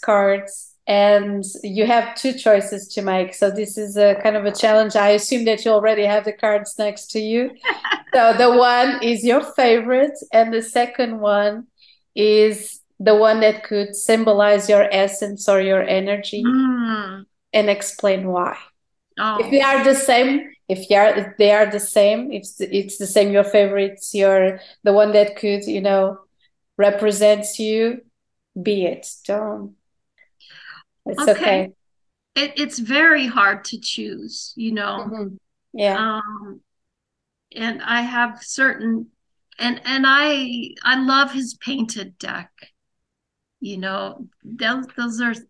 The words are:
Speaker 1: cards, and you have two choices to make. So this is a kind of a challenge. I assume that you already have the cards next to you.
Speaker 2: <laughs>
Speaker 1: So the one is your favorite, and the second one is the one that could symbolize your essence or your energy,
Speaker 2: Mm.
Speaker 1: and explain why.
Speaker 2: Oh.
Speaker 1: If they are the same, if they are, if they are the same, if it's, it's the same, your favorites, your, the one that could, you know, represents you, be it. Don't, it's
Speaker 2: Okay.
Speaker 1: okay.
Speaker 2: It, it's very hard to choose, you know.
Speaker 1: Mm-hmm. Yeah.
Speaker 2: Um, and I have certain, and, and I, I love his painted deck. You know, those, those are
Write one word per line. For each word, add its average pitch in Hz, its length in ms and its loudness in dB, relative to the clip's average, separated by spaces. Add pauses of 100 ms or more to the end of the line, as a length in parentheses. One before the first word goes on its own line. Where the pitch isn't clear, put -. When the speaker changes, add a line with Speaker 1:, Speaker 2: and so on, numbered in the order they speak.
Speaker 1:
cards, 196 720 -2 (120)
and 202 580 2 (180)
you 208 240 -2
have 233 280 0
two 262 200 -4
choices 202 540 0
to 208 140 -8
make. 185 320 -2
So 202 160 0
this 202 280 -6
is 202 180 -8
a 202 260 4
kind 214 140 0
of 202 80 -4
a 202 80 -2
challenge. 214 440 2
I 208 140 4
assume 220 360 0
that 220 180 -2
you 226 60 2
already 214 340 2
have 208 200 0
the 208 80 -6
cards 208 460 -2
next 208 340 -6
to 220 80 -4
you. 226 360 -2
Speaker 2:
<laughs> - 40 -20 (540)
Speaker 1:
So 226 220 6
the 247 140 6
one 247 520 4
is 233 220 -2
your 247 160 2
favorite, 254 800 0 (160)
and 226 180 4
the 226 80 -2
second 240 600 -2
one 208 480 -2 (460)
is 214 680 2 (180)
the 208 160 6
one 220 240 4
that 214 240 2
could 202 320 -6
symbolize 208 720 2
your 208 240 6
essence 196 560 -4
or 196 140 4
your 190 200 0
energy, 202 640 -4
Speaker 2:
Mm. 233 800 -2 (300)
Speaker 1:
and 208 160 2
explain 190 580 -2
why. 180 300 -4 (600)
Speaker 2:
Oh. 214 220 -4
Speaker 1:
If - 100 -10
they 277 120 4
are 269 200 2
the 269 120 4
same, 269 580 0 (160)
if 190 220 -6
they 202 60 4
are, 208 200 4
if 196 220 -8
they 208 140 6
are 208 180 4
the 208 100 -4
same, 220 520 0
if 202 100 -10
it's, - 180 -14
it's 196 380 -4
the 196 80 -8
same, 202 260 2
your 202 120 4
favorites, 202 680 0
your, 190 460 2 (240)
the 208 80 4
one 208 200 4
that 208 240 4
could, 202 280 -4
you 208 160 -6
know, 196 380 0 (580)
represents 208 840 2
you, 226 440 -2 (600)
be 202 220 0
it. - 240 -6 (160)
Don't, 208 500 -8 (1300)
it's 190 160 -8
Speaker 2:
Okay. 214 100 4
Speaker 1:
okay. 190 400 0 (600)
Speaker 2:
It, 285 220 -4
it's 294 220 -6
very 277 480 2
hard 208 400 0
to 226 140 -14
choose, - 760 -12
you 226 180 -6
know. 202 380 -6
Speaker 1:
Mm-hmm. 202 260 -10 (360)
Yeah. 214 460 -2
Speaker 2:
Um, 208 420 -14 (960)
and 226 280 -8
I 233 180 -2
have 240 420 -6
certain, 226 680 -4 (500)
and, 240 260 -4
and 262 220 -2
I, 269 640 0 (120)
I 254 200 0
love 269 300 2
his 269 280 -8
painted 220 580 -8
deck. - 320 -12 (1120)
You 202 160 -12
know, 190 500 -10 (160)
those, 233 440 -6 (100)
those 233 240 -8
are 240 140 -2 (160)